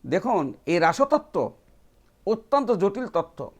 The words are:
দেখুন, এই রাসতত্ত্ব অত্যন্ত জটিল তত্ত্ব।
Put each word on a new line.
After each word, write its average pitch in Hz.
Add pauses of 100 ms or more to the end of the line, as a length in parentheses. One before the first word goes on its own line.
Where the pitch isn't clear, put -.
দেখুন, 165 (120)
এই 170
রাসতত্ত্ব 165 (720)
অত্যন্ত 226
জটিল 202
তত্ত্ব। -